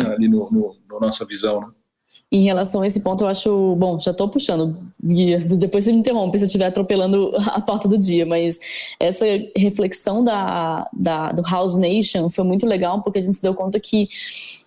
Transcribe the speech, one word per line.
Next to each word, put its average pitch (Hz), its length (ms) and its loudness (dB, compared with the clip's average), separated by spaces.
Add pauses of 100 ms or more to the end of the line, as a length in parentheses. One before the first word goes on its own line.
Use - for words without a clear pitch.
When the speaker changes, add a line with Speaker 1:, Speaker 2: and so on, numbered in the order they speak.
Speaker 1:
Ali 110 220 2
no, 107 220 2
no, 107 260 0 (100)
no 107 140 -10
nossa 110 240 -2
visão, 104 360 -2
né? 107 80 -12 (640)
Speaker 2:
Em 196 120 6
relação 190 380 0
a 196 40 2
esse 202 160 -2
ponto, 190 220 0
eu 190 40 2
acho, 196 460 2
bom, 175 240 2
já 180 160 -2
tô 196 140 -2
puxando, 160 480 -2 (260)
Guia, 175 380 2
depois 185 420 2
você 226 100 2
me 226 60 6
interrompe 214 400 0
se 202 60 2
eu - 20 2
estiver 190 200 0
atropelando 190 680 2 (100)
<laughs> 202 80 -2
a 214 100 -2
pauta 214 280 0
do 214 100 4
dia, 175 260 2
mas 170 760 -2
essa 185 240 0 (320)
reflexão 202 680 0
da, 185 680 -2
da, 160 400 -2
do 170 100 -2
House 180 340 0
Nation 185 540 0
foi 185 140 0
muito 190 220 2
legal, 190 360 0
porque 202 160 -2
a 185 40 0
gente 190 120 0
se - 80 -4
deu 190 100 2
conta 190 280 -4
que, 208 280 0 (580)